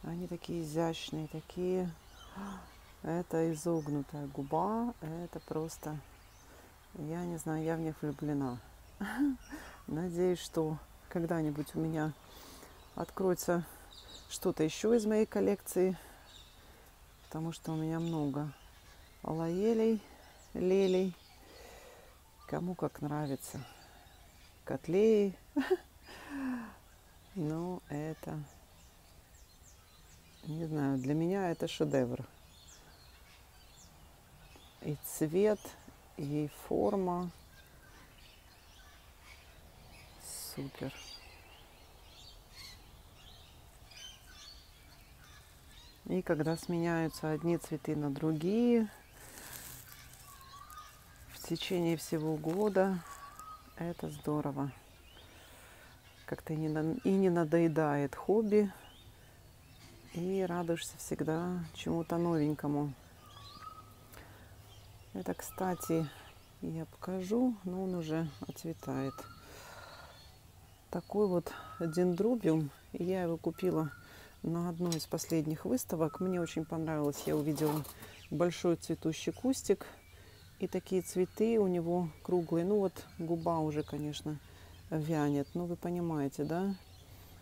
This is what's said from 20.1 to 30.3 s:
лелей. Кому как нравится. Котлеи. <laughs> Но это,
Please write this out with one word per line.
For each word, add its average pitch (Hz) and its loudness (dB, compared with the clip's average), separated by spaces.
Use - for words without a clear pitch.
лелей. 185 6
Кому 175 -2
как - -4
нравится. 147 -4
Котлеи. 202 4
<laughs> - -4
Но 170 -2
это, 151 -6